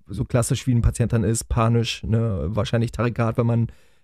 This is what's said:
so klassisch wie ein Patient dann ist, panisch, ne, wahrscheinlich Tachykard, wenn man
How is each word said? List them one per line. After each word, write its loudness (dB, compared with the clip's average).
so -6
klassisch 0
wie 2
ein 4
Patient 2
dann 2
ist, 0
panisch, 0
ne, 0
wahrscheinlich 0
Tachykard, -2
wenn 2
man 2